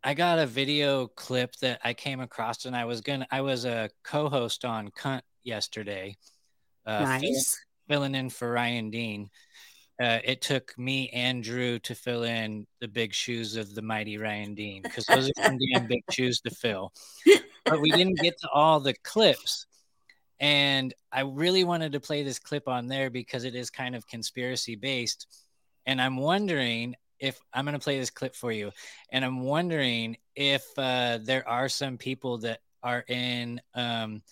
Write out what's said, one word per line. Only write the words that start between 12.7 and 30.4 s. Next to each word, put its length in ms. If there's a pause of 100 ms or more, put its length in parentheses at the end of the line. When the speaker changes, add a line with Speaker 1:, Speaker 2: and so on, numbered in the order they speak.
Speaker 1:
the 80
big 260
shoes 420
of 180
the 80
mighty 360
Ryan 360
Dean, 300
'cause 220
those 240
are 20 (100)
some 160 (140)
damn 140
big 200
Speaker 2:
<laughs> 40
Speaker 1:
shoes 320
to 80
fill. 420 (760)
But 120
we 100
didn't 300
get 200
to 100
all 280
the 160
clips, 720 (720)
and 540 (180)
I 100
really 440
wanted 280
to 80
play 220
this 160
clip 300
on 200
there 220
because 340
it 100
is 160
kind 260
of 100
conspiracy 680
based. 500 (600)
And 140
I'm 180
wondering 760 (240)
if, 220 (140)
I'm 100
gonna 140
play 200
this 120
clip 260
for 160
you, 200 (380)
and 140
I'm 160
wondering 760 (160)
if, 280 (140)